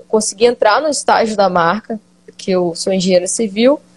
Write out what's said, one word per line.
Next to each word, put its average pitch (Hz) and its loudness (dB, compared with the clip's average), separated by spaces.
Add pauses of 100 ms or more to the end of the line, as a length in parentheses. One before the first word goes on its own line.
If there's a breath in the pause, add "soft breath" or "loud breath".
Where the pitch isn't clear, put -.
consegui 214 0
entrar 240 2
no 311 -2
estágio 220 0
da 196 2
marca, 180 -2 (360)
que - -8
eu 180 0
sou - -4
engenheira 180 2
civil, 226 0 (160)